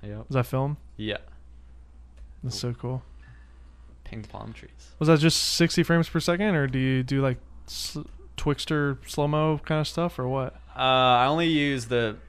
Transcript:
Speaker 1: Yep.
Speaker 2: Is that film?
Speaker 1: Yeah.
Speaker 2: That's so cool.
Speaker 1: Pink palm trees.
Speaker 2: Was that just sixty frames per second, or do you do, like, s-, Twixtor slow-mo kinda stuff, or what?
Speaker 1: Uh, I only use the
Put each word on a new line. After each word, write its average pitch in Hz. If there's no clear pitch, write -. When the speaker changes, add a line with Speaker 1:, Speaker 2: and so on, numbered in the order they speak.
Speaker 1:
Yep. 104
Speaker 2:
Is 139
that 127
film? 139
Speaker 1:
Yeah. 107
Speaker 2:
That's 123
so 123
cool. 127
Speaker 1:
Pink 107
palm 107
trees. -
Speaker 2:
Was 151
that 160
just 160
sixty 170
frames 170
per 165
second, 185
or 143
do 131
you 131
do, 135
like, 127
s-, -
Twixtor 143
slow-mo 151
kinda 156
stuff, 170
or 127
what? 131
Speaker 1:
Uh, 131
I 127
only 160
use 143
the 113